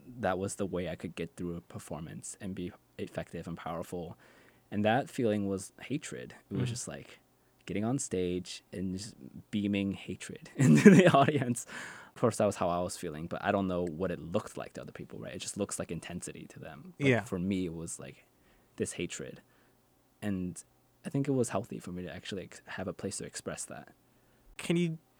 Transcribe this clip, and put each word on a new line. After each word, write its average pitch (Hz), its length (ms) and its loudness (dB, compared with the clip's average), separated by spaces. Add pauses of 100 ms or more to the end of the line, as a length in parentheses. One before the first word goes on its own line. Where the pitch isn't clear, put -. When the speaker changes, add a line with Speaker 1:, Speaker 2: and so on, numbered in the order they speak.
(200)
Speaker 1:
that 95 180 2
was 98 180 -4
the 104 100 -2
way 87 220 -2
I 80 80 -4
could 85 200 -8
get 82 200 -6
through 87 200 -4
a 85 40 -8
performance - 800 -10
and 95 140 -6
be 90 180 -6 (260)
effective 85 500 -6
and 85 80 -6
powerful. 85 600 -8 (540)
And 104 140 0
that 123 260 4
feeling 104 380 2
was 95 320 -4
hatred. - 540 -8 (160)
It 101 40 -8
was 127 100 2
Speaker 2:
Mm-hmm. 123 60 0
Speaker 1:
just, 117 180 -6
like, 71 320 -12 (460)
getting 104 180 -2
on 123 140 2
stage 90 640 -2 (100)
and 95 260 -2
just - 160 -10 (360)
beaming 101 420 2
hatred - 600 -10
<laughs> - 40 -16
into 147 340 12
the 185 260 12
audience. 139 500 4 (480)
Of - 60 -6
course, 113 160 4
that - 100 4
was 98 100 2
how 92 120 0
I 87 120 2
was 90 160 -4
feeling, 80 300 -6
but - 180 -6
I 95 60 4
don't 98 180 4
know 90 160 2
what 87 260 -2
it 85 100 -4
looked 85 360 -4
like - 180 -10
to - 80 -10
other - 100 -12
people, - 260 -12
right? - 160 -10
It 95 60 -8
just - 160 -8
looks 101 220 -4
like 90 120 -6
intensity 87 600 -10
to - 100 -18
them. 82 380 -16
But 143 100 4
Speaker 2:
Yeah. 113 160 4
Speaker 1:
for 95 140 -4
me, 92 280 0
it 82 80 -6
was, 82 240 -8
like, - 280 -16 (500)
this - 160 -2
hatred. - 480 -6 (800)
And 92 420 -2 (440)
I - 20 -6
think 139 200 0
it - 20 2
was 131 180 4
healthy - 300 -2
for - 140 -10
me 90 100 -6
to 76 120 -8
actually 92 280 -8
ex-, - 240 -16
have - 220 -6
a 90 40 -4
place - 260 -6
to - 60 -6
express - 420 -8
that. 69 220 -14 (720)
Speaker 2:
Can - 180 0
you 170 220 0 (220)